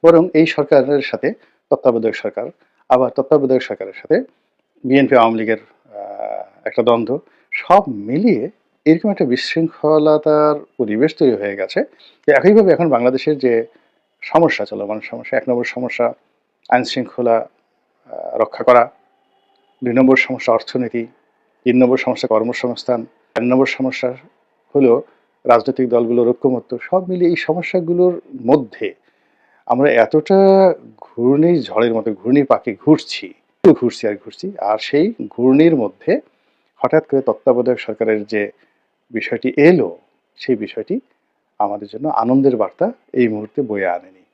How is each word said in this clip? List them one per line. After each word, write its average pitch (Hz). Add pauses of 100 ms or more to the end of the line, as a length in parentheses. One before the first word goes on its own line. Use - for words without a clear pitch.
বরং 170
এই 156
সরকারের 143
সাথে - (360)
তত্ত্বাবধায়ক 117
সরকার, 110 (420)
আবার 127
তত্ত্বাবধায়ক 135
সরকারের 101
সাথে 202 (600)
বিএনপি 135
আওয়ামী 113
লীগের, 110
আহ, 101
একটা 117
দ্বন্দ্ব, 117 (320)
সব 202
মিলিয়ে 131 (360)
এরকম 165
একটা 185
বিশৃঙ্খলতার 151 (120)
পরিবেশ 117
তৈরি 131
হয়ে 101
গেছে 98 (440)
যে 147
একইভাবে 185
এখন 165
বাংলাদেশের 131
যে 120 (560)
সমস্যা, 160
চলমান 104
সমস্যা, 120
এক 127
নম্বর 120
সমস্যা 120 (560)
আইন 123
শৃঙ্খলা, 120
আহ, -
রক্ষা 113
করা, 123 (920)
দুই 123
নম্বর 131
সমস্যা 123
অর্থনীতি, 117 (560)
তিন 127
নম্বর 127
সমস্যা -
কর্মসংস্থান, 117
চার -
নম্বর 127
সমস্যা 127 (640)
হলো 120 (440)
রাজনৈতিক 123
দলগুলোর 117
ঐক্যমত্য। 123
সব 185
মিলিয়ে 180
এই 170
সমস্যাগুলোর 175 (240)
মধ্যে 120 (720)
আমরা 131
এতটা 156 (640)
ঘূর্ণিঝড়ের 120
মতো, 113
ঘূর্ণি 131
পাখি 113 (100)
ঘুরছি, 147 (460)
ঘুরছি 117
আর 104
ঘুরছি। -
আর 107
সেই 190 (160)
ঘূর্ণির 143
মধ্যে 135 (540)
হঠাৎ 151
করে 135
তত্ত্বাবধায়ক 123
সরকারের 107
যে 104 (600)
বিষয়টি 117
এলো, 143 (380)
সেই -
বিষয়টি 110 (600)
আমাদের 104
জন্য 131
আনন্দের 131
বার্তা 131 (220)
এই 123
মুহূর্তে 107
বয়ে 104
আনেনি। 90 (100)